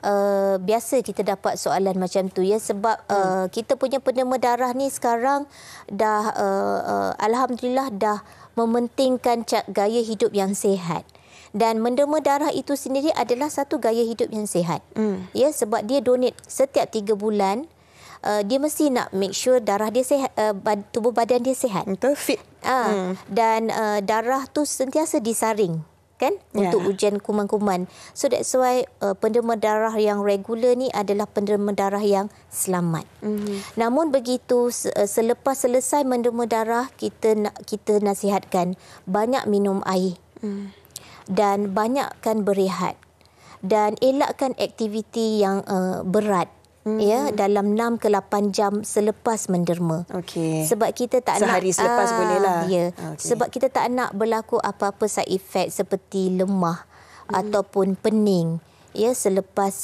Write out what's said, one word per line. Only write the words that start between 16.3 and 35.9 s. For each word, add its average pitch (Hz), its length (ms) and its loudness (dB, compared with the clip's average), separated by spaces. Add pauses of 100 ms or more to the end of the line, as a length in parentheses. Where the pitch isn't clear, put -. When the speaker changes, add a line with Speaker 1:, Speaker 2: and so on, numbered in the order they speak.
Speaker 1:
setiap - 400 0
tiga 214 240 -2
bulan. 208 560 0 (560)
Uh, 208 160 0
dia 208 160 0
mesti 294 320 2
nak 240 240 -2
make 190 240 -2
sure 254 240 4
darah 208 320 0
dia 247 80 2
sihat, 269 400 0
uh, 214 160 0
bad-, 208 320 -2
tubuh 233 240 0
badan 233 320 2
dia 262 80 0
sihat. 220 320 -2
Speaker 2:
Betul, 240 320 0
fit. - 240 -2 (240)
Speaker 1:
Ah, 247 240 2
Speaker 2:
Hmm. 190 240 -2 (160)
Speaker 1:
dan, 226 400 2
uh, 208 320 0
darah 226 480 -2
tu 196 160 0
sentiasa 302 560 0
disaring, 214 640 0 (320)
kan, 294 160 0 (160)
Speaker 2:
Ya. 208 160 0
Speaker 1:
untuk 185 240 2
ujian 202 320 0
kuman-kuman. 202 640 0 (320)
So, - 80 -4
that's 254 320 0
why, 254 320 2 (160)
uh, 196 80 0
penderma 226 400 0
darah 214 480 0
yang 208 240 2
regular 220 480 2
ni 254 160 0
adalah 208 400 -2
penderma 202 480 0
darah 202 240 0
yang 202 320 2 (160)
selamat. 175 560 -2 (160)
Speaker 2:
Hmm. 208 400 -4 (160)
Speaker 1:
Namun 254 320 0
begitu, 247 640 0
se-, - 240 -4
uh, 208 80 4
selepas 233 480 0
selesai 254 480 2